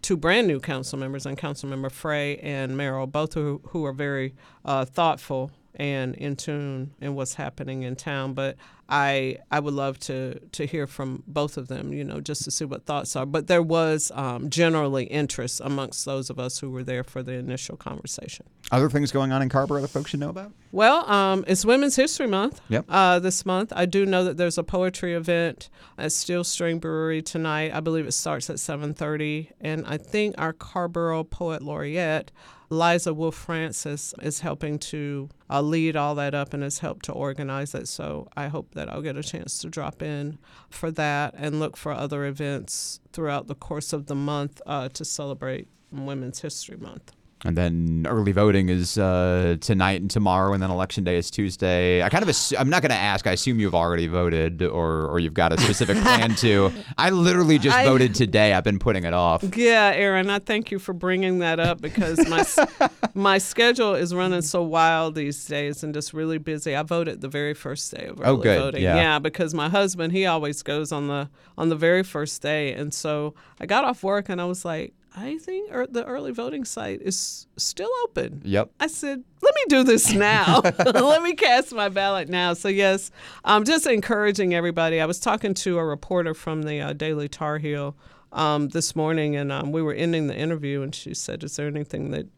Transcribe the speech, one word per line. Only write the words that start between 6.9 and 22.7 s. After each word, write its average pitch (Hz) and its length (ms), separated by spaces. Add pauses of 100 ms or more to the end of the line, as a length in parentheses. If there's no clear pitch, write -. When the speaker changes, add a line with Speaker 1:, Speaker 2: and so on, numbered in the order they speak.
Speaker 1:
in 143 140
what's 135 200
happening - 460
in 127 140
town. 135 400
But 135 200 (320)
I, 135 500 (120)
I 147 100
would 143 140
love 139 280
to, 131 360 (140)
to 151 160
hear 151 180
from 131 400
both 147 320
of 127 100
them, 143 260
you 147 100
know, 151 180
just 143 220
to 147 80
see - 140
what 135 200
thoughts 143 300
are. 131 100
But 147 220
there 170 160
was, 160 500
um, 131 380
generally 151 540
interest 139 580
amongst 139 420
those 135 240
of 127 80
us 127 220
who 139 100
were 127 140
there 127 200
for 131 200
the 127 80
initial 127 440
conversation. - 720 (260)
Speaker 2:
Other 131 180
things 143 220
going 135 200
on 135 100
in 131 80
Carrboro 139 320
that 135 60
folks 139 240
should 147 80
know 147 100
about? 190 220 (200)
Speaker 1:
Well, 220 380
um, 196 380
it's 190 180
Women's 269 300
History 262 320
Month, 202 420
Speaker 2:
Yep. 113 200